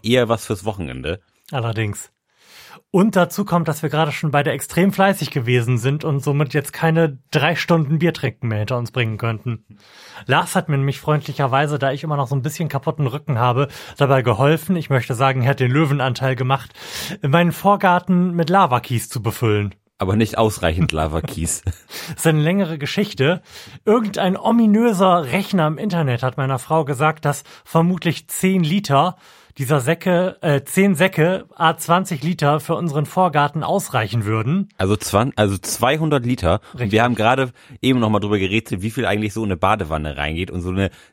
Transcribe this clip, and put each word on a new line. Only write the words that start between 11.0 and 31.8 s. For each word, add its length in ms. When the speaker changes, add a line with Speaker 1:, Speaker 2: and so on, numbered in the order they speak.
Speaker 2:
freundlicherweise, 800
da 140
ich 120
immer 120
noch 120
so 80
ein 60
bisschen 260
kaputten 380
Rücken 320
habe, 300
dabei 260
geholfen. 540
Ich 120
möchte 260
sagen, 280
er 80
hat 100
den 120
Löwenanteil 640
gemacht, 360
meinen 260
Vorgarten 840
mit 160
Lavakies 580
zu 140
befüllen. 520
Speaker 1:
Aber 160
nicht 240
ausreichend 540
Lavakies. 760
Speaker 2:
<laughs> 60
Das 100
ist 100
eine 120
längere 380
Geschichte. 640
Irgendein 520
ominöser 960
Rechner 340
im 100
Internet 460
hat 140
meiner 240
Frau 240
gesagt, 400
dass 180
vermutlich 640
zehn 340
Liter 540
dieser 220
Säcke, 600
äh, 220
zehn 300
Säcke, 520
à 220
zwanzig 440